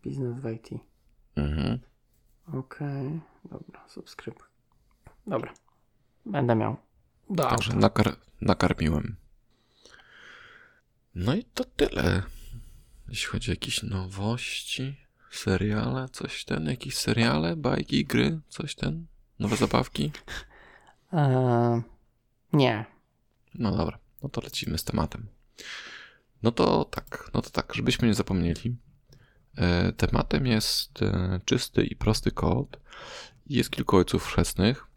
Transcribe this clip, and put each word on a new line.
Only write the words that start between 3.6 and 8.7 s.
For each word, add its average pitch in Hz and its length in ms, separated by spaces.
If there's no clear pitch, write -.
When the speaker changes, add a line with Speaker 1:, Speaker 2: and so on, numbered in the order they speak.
Speaker 1:
subskrybuj. - 560
Dobra. - 260
Będę 135 300
miał. 107 220
Do 170 140
Speaker 2:
Także 120 300
Speaker 1:
auta. 107 140
Speaker 2:
nakar-, - 280
nakarmiłem. 82 760